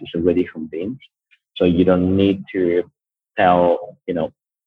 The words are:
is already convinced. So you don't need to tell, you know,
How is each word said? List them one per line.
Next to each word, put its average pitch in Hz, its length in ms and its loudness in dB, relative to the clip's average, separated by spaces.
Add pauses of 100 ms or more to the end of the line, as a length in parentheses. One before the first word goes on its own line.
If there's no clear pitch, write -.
is - 120 -16
already 87 300 0
convinced. 82 640 -12 (480)
So 92 80 0
you 90 220 4
don't 92 280 2
need 98 380 0
to 87 360 -2 (500)
tell, 90 580 2 (100)
you 92 60 -6
know, 80 180 -4 (360)